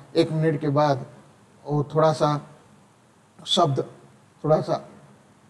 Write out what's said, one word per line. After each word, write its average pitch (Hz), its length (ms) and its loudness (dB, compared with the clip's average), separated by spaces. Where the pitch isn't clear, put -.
एक 160 160 2
मिनट 160 280 0
के 156 80 -2
बाद 143 360 0
वो 147 180 -2
थोड़ा 156 180 4
सा 147 280 0
शब्द, 160 420 0
थोड़ा 156 160 4
सा - 220 -4